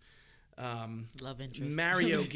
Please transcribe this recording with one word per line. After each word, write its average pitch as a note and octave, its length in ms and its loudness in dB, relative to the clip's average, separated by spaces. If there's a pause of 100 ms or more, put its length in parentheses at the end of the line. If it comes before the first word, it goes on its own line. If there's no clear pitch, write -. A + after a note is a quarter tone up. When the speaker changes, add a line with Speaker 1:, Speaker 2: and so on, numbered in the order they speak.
(580)
Speaker 1:
um, A2+ 500 -6 (140)
Speaker 2:
Love B2+ 200 -10
interest. C3+ 340 -4
Speaker 1:
Mario E3+ 480 4
Speaker 2:
<laughs> C#3+ 120 -2